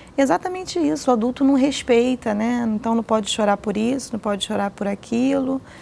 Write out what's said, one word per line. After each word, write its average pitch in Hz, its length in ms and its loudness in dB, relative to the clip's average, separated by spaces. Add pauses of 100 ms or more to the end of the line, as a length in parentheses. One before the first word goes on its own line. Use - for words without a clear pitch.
(180)
exatamente 359 600 0
isso, 302 320 0
o - 40 4
adulto 247 280 0
não 277 120 6
respeita, 247 800 2
né? 233 400 0
Então 226 200 0
não 233 80 2
pode 220 280 0
chorar 202 260 2
por 202 220 -4
isso, 240 340 -2
não 214 80 -6
pode 202 240 -4
chorar 202 280 -4
por 202 140 -6
aquilo. 262 720 0 (240)